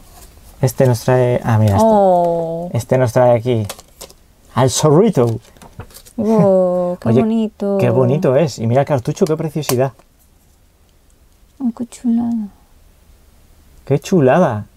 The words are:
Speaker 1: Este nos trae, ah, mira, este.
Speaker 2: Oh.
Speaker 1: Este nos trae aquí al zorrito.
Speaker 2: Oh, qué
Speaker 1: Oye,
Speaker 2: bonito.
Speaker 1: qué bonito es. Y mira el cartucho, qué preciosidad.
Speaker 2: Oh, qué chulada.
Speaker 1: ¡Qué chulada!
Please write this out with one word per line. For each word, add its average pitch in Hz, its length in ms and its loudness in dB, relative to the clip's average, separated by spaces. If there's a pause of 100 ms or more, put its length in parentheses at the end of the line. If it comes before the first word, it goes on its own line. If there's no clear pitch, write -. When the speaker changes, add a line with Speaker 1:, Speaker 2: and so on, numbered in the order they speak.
(600)
Speaker 1:
Este 135 240 0
nos 123 160 0
trae, 127 420 0
ah, 117 140 0
mira, 107 180 2
este. 220 140 4
Speaker 2:
Oh. 175 840 0
Speaker 1:
Este 123 240 -2
nos 127 140 0
trae 123 260 4
aquí 113 300 -2 (880)
al 127 140 2
zorrito. 139 680 2 (800)
Speaker 2:
Oh, 185 840 0
qué 233 80 -4
Speaker 1:
Oye, 226 120 2
Speaker 2:
bonito. 214 560 -2
Speaker 1:
qué 123 120 0
bonito 131 480 0
es. 151 200 0
Y 110 100 -4
mira 120 140 2
el 139 60 -4
cartucho, 147 380 -2
qué 156 100 -2
preciosidad. 147 560 -4 (1700)
Speaker 2:
Oh, 254 160 -4
qué 240 120 -10
chulada. 233 600 -4 (1400)
Speaker 1:
¡Qué 139 140 -2
chulada! 135 680 2 (120)